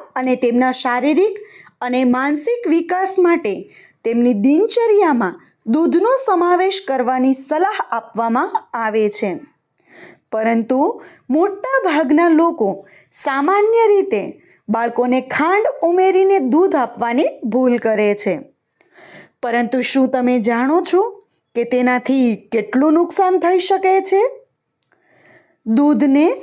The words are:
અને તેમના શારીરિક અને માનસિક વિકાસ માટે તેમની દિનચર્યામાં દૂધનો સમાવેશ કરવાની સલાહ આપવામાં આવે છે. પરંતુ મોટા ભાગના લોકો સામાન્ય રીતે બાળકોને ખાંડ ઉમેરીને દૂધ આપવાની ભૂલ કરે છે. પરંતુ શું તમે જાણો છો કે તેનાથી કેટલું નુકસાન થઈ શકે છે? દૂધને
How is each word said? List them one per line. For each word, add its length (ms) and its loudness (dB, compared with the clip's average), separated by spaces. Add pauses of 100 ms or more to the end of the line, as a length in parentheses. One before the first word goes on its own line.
(160)
અને 220 -2
તેમના 380 0
શારીરિક 640 0 (440)
અને 260 -2
માનસિક 600 -2
વિકાસ 520 -2
માટે 340 0 (520)
તેમની 340 0
દિનચર્યામાં 1000 2 (280)
દૂધનો 500 2
સમાવેશ 680 0
કરવાની 540 0
સલાહ 400 -2 (140)
આપવામાં 680 -4 (160)
આવે 360 0
છે. 200 -6 (960)
પરંતુ 560 0 (460)
મોટા 540 0
ભાગના 500 2
લોકો 360 2 (440)
સામાન્ય 760 0
રીતે 320 2 (460)
બાળકોને 520 0 (100)
ખાંડ 440 0 (100)
ઉમેરીને 540 2 (100)
દૂધ 320 2
આપવાની 540 -2 (140)
ભૂલ 320 2
કરે 360 0
છે. 200 -4 (1040)
પરંતુ 440 -2
શું 260 0
તમે 300 0
જાણો 440 0
છો 180 2 (540)
કે 100 -2
તેનાથી 600 0 (220)
કેટલું 500 0
નુકસાન 420 0
થઈ 220 2
શકે 400 0
છે? 180 0 (1500)
દૂધને 600 2 (180)